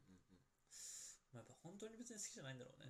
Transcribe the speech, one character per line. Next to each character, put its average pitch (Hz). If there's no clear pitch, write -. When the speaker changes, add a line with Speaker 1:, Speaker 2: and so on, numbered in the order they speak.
Speaker 1:
う 95
ん 92
う 92
ん。 87
Speaker 2:
ま 127
あ、 -
や -
っ -
ぱ 127
本 185
当 214
に 226
別 240
に 220
好 202
き -
じ 226
ゃ -
な 135
い 131
ん 127
だ 123
ろ -
う -